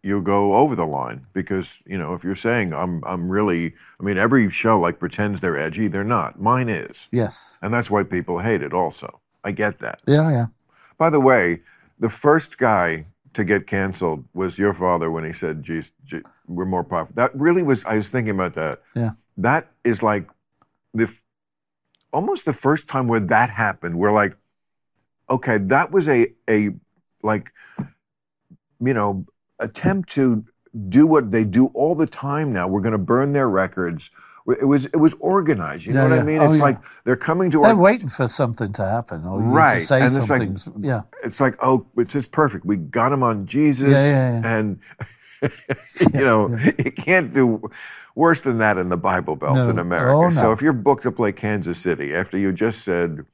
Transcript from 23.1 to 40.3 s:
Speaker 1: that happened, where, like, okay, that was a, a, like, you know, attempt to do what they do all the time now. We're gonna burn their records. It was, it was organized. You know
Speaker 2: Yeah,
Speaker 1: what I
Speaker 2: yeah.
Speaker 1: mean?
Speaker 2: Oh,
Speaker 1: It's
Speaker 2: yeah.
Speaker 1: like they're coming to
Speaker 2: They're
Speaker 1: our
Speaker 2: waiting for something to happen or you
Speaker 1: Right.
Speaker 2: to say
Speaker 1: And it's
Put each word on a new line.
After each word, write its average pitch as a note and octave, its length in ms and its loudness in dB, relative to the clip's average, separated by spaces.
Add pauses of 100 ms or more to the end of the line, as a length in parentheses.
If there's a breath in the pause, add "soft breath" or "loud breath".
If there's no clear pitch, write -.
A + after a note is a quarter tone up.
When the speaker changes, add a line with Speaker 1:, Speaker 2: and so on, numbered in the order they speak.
Speaker 1:
that A2+ 300 2
happened, G2 480 -6
where, G2+ 140 2
like, G#2 240 0 (960)
okay, B2 280 0
that C3+ 340 0
was F3 160 2
a, A#2+ 200 4 (200)
a, G#2 220 2 (520)
like, G#2 300 -4 (1300 loud breath)
you B2+ 140 0
know, G2+ 320 -2 (320)
attempt F#3 520 -4
to A#2+ 340 0 (440)
do C3+ 180 6
what C#3+ 240 4
they A2 140 2
do A2 300 2
all E3 200 0
the D#3 120 0
time C#3+ 460 -4
now. F2+ 160 -2
We're G2 120 0
gonna G#2+ 180 -2
burn B2 340 0
their C#3 160 2
records. F#2 600 -2 (500 soft breath)
It C#3 60 0
was, C#3 200 2
it E3+ 100 -4
was D#3 240 4
organized. C3 680 0
You A2+ 60 -4
know C3+ 120 4
Speaker 2:
Yeah, C3 60 4
Speaker 1:
what - 40 4
I - 40 4
Speaker 2:
yeah. - 40 2
Speaker 1:
mean? D#3 180 0
Speaker 2:
Oh, D3 60 8
Speaker 1:
It's D#3 100 6
Speaker 2:
yeah. D3 60 6
Speaker 1:
like C3+ 160 2 (260 loud breath)
they're B2 120 2
coming F3 340 0
to D#3 100 4
Speaker 2:
They're G#3 100 8
Speaker 1:
our A3 60 6
Speaker 2:
waiting G3 320 4
for - 200 -2
something A2+ 460 -2
to G#2 100 -4
happen F#2+ 420 -6
or G2 160 -4
you A2+ 60 0
Speaker 1:
Right. C3 320 4
Speaker 2:
to - 60 -4
say C3 140 4
Speaker 1:
And B2+ 160 4
it's B2 140 0